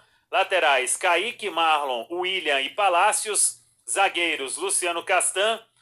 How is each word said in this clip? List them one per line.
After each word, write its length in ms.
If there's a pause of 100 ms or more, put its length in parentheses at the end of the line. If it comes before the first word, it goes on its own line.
(320)
Laterais, 640
Kaique, 540
Marlon, 600
William 500
e 80
Palácios. 880 (300)
Zagueiros, 680
Luciano 480
Castan, 560 (220)